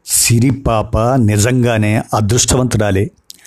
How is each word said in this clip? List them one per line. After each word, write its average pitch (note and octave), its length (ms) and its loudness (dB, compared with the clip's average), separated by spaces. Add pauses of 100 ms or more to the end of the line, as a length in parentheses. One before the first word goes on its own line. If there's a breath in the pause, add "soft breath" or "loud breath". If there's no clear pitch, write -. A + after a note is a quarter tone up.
(120)
సిరి A#2 380 2
పాప A2+ 480 -2
నిజంగానే A2+ 1000 2
అదృష్టవంతురాలే. G#2+ 1120 -2 (360 loud breath)